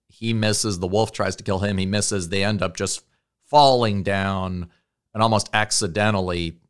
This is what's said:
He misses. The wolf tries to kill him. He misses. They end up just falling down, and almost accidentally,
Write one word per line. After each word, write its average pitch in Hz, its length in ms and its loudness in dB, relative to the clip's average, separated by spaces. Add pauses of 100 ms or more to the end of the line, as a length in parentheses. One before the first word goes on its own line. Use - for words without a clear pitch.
He 113 260 -6
misses. 107 460 0
The 92 80 -2
wolf 104 240 0
tries 98 240 -4
to - 80 -20
kill 95 160 -2
him. 101 180 -2
He 95 80 0
misses. 98 440 -2
They 98 140 0
end 101 200 0
up 90 120 -4
just - 280 -6 (420)
falling 123 560 6
down, 95 680 -2 (440)
and 107 80 -2
almost 110 320 2
accidentally, 95 1040 -2 (100)